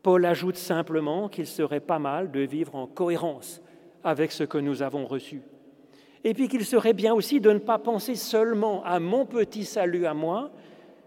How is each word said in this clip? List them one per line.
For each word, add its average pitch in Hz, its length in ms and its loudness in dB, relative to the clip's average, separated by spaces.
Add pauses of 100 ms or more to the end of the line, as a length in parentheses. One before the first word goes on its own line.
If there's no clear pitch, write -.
Paul 180 220 6
ajoute 175 300 0
simplement 165 720 -2
qu'il 170 200 -8
serait 147 320 -2
pas 165 180 -2
mal 151 320 -4
de 135 100 -2
vivre 143 360 -4
en 127 100 -8
cohérence 170 720 -4 (440)
avec 160 260 0
ce - 140 -4
que 147 140 -2
nous 143 240 -2
avons 135 240 -4
reçu. 131 360 -8 (800)
Et 226 120 2
puis 262 120 0
qu'il 220 180 0
serait 226 280 4
bien 214 220 4
aussi 233 260 2
de 214 100 8
ne 208 80 6
pas 214 200 0
penser 226 360 -2
seulement 220 720 0
à 175 160 0
mon 214 260 0
petit 214 380 -2
salut 175 420 0
à 151 80 0
moi, 170 380 -4 (540)